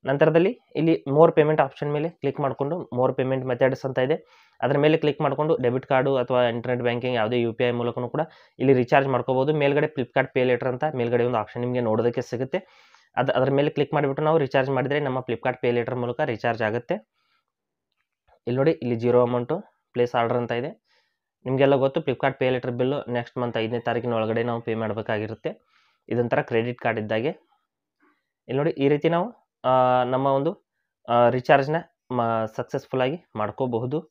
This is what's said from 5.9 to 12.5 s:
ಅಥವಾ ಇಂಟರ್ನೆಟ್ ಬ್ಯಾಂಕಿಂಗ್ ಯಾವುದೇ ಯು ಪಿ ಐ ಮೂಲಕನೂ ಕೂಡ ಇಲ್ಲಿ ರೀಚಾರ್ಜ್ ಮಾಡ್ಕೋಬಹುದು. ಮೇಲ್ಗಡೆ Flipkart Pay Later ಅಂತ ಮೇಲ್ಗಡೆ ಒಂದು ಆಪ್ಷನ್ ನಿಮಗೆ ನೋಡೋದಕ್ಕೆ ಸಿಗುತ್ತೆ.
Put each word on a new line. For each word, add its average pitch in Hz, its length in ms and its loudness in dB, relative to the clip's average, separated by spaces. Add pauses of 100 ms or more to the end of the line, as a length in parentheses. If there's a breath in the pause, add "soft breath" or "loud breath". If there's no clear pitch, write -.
ಅಥವಾ 123 280 2
ಇಂಟರ್ನೆಟ್ 120 380 -2
ಬ್ಯಾಂಕಿಂಗ್ 120 340 -2
ಯಾವುದೇ 120 240 0
ಯು 117 120 0
ಪಿ 123 120 -2
ಐ 123 60 2
ಮೂಲಕನೂ 120 380 -4
ಕೂಡ 151 140 -4 (360 loud breath)
ಇಲ್ಲಿ 135 140 4
ರೀಚಾರ್ಜ್ 135 360 4
ಮಾಡ್ಕೋಬಹುದು. 131 460 0
ಮೇಲ್ಗಡೆ 143 320 2
Flipkart 135 420 -2
Pay 127 160 0
Later 123 240 0
ಅಂತ 123 160 -4 (100)
ಮೇಲ್ಗಡೆ 120 300 0
ಒಂದು 123 140 0
ಆಪ್ಷನ್ 107 220 -6
ನಿಮಗೆ 123 200 -2
ನೋಡೋದಕ್ಕೆ 117 400 0
ಸಿಗುತ್ತೆ. 127 400 -6 (560 soft breath)